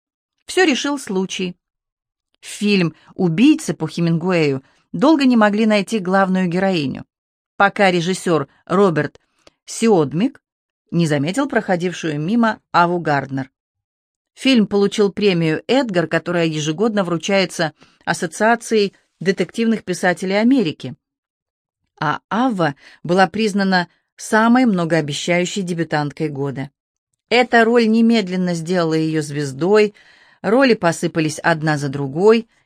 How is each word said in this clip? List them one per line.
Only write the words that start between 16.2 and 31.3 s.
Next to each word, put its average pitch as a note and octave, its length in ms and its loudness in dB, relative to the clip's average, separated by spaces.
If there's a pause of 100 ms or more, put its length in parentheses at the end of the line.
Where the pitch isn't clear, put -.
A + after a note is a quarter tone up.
ежегодно E3 580 -2
вручается F3 680 -2 (320)
Ассоциации G#3+ 880 -2 (280)
детективных G3 600 -2
писателей F#3 560 -2
Америки. G#3+ 560 0 (1040)
А D3+ 300 -4
Ава G3 460 0 (280)
была F#3 240 4
признана F#3+ 640 0 (280)
самой A#3 500 2
многообещающей E3+ 960 0
дебютанткой D#3+ 640 -4
года. C#3 420 -8 (600)
Эта A#3+ 340 4
роль A#3 240 4
немедленно G#3+ 640 2
сделала E3 420 -2
её D#3+ 280 0
звездой, D3+ 720 0 (480)
роли A#3+ 320 2
посыпались E3 640 -2